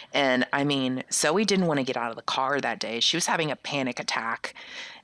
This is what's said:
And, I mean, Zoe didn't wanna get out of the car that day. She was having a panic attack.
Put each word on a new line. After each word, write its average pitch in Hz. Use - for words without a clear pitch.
And, 131
I 139
mean, 131
Zoe 175
didn't 190
wanna 143
get 123
out 117
of 113
the 117
car 135
that 120
day. 113
She -
was 165
having 170
a 156
panic 131
attack. -